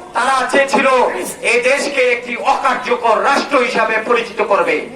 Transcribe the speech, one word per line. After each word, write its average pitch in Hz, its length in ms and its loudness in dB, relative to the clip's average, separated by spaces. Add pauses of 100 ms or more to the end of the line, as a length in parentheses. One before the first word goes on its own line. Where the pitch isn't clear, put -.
(160)
তারা 262 200 0 (160)
চেয়েছিল 269 360 2 (640)
এই 233 80 2 (100)
দেশকে 277 340 0 (120)
একটি 240 180 -8 (200)
অকার্যকর 240 640 0 (140)
রাষ্ট্র - 260 0 (120)
হিসাবে 226 280 0 (120)
পরিচিত 233 320 0 (120)
করবে, 170 240 2 (200)